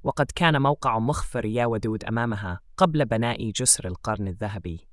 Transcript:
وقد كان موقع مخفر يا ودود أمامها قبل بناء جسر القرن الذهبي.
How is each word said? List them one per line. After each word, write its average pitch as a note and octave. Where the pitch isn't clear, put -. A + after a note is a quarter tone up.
وقد C#3+
كان D#3
موقع C#3
مخفر A#2
يا A#2
ودود A2
أمامها G#2+
قبل D3+
بناء A2+
جسر -
القرن G#2
الذهبي. F2+